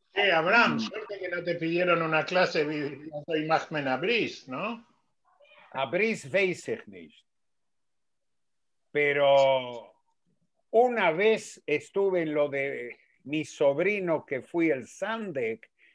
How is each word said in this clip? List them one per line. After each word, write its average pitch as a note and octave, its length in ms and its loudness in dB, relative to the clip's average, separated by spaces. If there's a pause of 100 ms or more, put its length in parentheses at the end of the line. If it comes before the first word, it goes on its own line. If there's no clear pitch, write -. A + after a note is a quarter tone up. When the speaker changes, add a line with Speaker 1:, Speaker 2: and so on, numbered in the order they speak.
(120)
Speaker 1:
Eh, G3 200 2
Abraham, F3 440 4
Speaker 2:
Mm. A2+ 40 -2
Speaker 1:
suerte - 400 -8
que F3+ 80 -6
no F3 160 -6
te E3+ 100 -2
pidieron E3+ 480 0
una D#3 220 0
clase, F3 400 0
vi-, D3+ 460 -6
yo D3 160 -10
soy D#3 200 -2
Machmen D3+ 400 0
Abris, D#3 600 -2
¿no? G3 360 -8 (880)
Speaker 3:
Abris E3 600 -2
weiß F#3 360 0
ich A2+ 200 -6
nicht. F2+ 360 -20 (1700)
Pero C3+ 1000 4 (800)
una A3 420 4
vez G3+ 540 0
estuve F3+ 560 0
en D#3 120 -2
lo D3 140 2
de C3+ 500 -6 (260)
mi D3+ 200 -4
sobrino E3 840 0
que B2+ 160 -6
fui E3 280 0
el C3 180 -2
Sandek, G3+ 840 -6 (240)